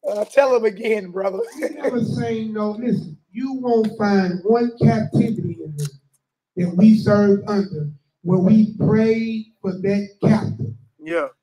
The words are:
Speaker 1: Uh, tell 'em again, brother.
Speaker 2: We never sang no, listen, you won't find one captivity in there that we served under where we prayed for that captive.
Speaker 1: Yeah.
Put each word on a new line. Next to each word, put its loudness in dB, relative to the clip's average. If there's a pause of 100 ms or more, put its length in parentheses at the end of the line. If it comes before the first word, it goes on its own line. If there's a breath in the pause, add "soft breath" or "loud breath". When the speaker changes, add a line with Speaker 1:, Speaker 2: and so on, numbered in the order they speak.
Speaker 1:
Uh, -4
tell 2
'em 0
again, -4
brother. -6 (200)
Speaker 2:
We -6
never -4
sang -6
no, -4
listen, -4 (140)
you -8
won't 0
find 0
one 2
captivity 0
in -12
there -6 (800)
that -4
we 8
served 2
under -4 (320)
where 0
we 6
prayed 0 (160)
for -2
that -4 (120)
captive. 0 (280)
Speaker 1:
Yeah. -4 (140)